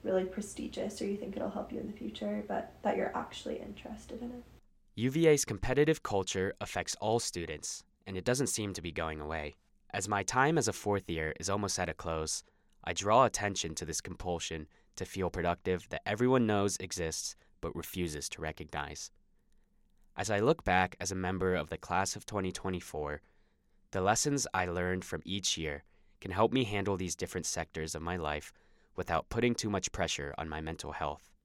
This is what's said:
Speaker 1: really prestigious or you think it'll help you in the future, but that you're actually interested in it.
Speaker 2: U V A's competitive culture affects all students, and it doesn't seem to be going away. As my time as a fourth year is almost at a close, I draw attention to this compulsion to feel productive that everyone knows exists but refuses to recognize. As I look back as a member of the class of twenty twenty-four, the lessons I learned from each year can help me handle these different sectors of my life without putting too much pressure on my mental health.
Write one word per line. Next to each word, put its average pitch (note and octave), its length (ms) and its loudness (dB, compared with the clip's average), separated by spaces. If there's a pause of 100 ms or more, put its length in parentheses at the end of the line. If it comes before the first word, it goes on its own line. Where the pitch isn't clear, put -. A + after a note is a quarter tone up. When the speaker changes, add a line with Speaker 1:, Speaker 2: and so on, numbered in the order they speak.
Speaker 1:
really F#3 220 2
prestigious - 760 -6
or G#3 40 -2
you G3+ 100 0
think G3 200 -8
it'll - 140 -2
help - 220 -6
you - 80 -6
in G#3+ 80 -6
the G#3+ 100 -10
future, G#3 500 -4
but - 340 -4
that G3 160 0
you're F#4 180 -2
actually - 440 -6
interested - 640 -12
in A#3+ 100 -8
it. B3 120 -14 (520)
Speaker 2:
U A#2+ 160 2
V D#3+ 160 6
A's D3 180 8
competitive C3+ 560 4
culture F#2+ 580 0
affects - 400 -2
all A2+ 200 4
students, - 640 -4 (240)
and F#2+ 100 -4
it F2+ 80 -4
doesn't B2+ 220 4
seem G2+ 260 -2
to E2+ 80 -6
be E2 100 -4
going D#2+ 300 -2
away. D2+ 360 -6 (340)
As G2 160 -2
my G2+ 160 2
time C#3 340 4
as A#2+ 100 4
a G2+ 60 0
fourth G2+ 340 0
year D#2+ 320 -2
is F2+ 100 -4
almost G2+ 280 0
at F2 120 0
a D#2 40 -4
close, D#2+ 500 -4 (400)
I F2+ 100 -4
draw G#2+ 320 6
attention G2 500 -2
to E2 100 -6
this D#2+ 160 -4
compulsion E2+ 680 -4 (280)
to F#2 100 -4
feel F#2 240 0
productive F2 600 0
that - 180 -4
everyone A#2+ 400 4
knows G2+ 300 4
exists - 580 -4 (260)
but - 140 -4
refuses D#2+ 540 -4
to - 120 -8
recognize. D2+ 680 -6 (1040)
As G2+ 160 -2
I G2+ 80 4
look C3+ 240 4
back F#2 360 4
as F2+ 120 -4
a F#2+ 40 -2
member F#2 400 2
of D2+ 140 -2
the E2 80 -4
class F#2+ 380 0
of - 100 -12
twenty F#2+ 260 -2
twenty-four, D2+ 680 -6 (720)
the F#2+ 100 0
lessons B2+ 520 2
I F#2 120 2
learned F2+ 400 0
from E2 200 -6
each F#2+ 320 -2
year D2+ 260 -4 (380)
can F#2+ 100 -8
help G#2 200 4
me B2+ 120 2
handle G2+ 340 2
these F2 180 -2
different F2+ 300 -4
sectors D#2+ 480 -4
of D#2 80 -4
my F2 160 -2
life D2+ 340 -2 (440)
without E2+ 340 0
putting A#2+ 240 4
too A2 160 0
much F#2+ 220 0
pressure D2 460 -2
on D#2+ 120 -4
my D#2 120 -4
mental D#2 300 -6
health. D2+ 380 -6 (160)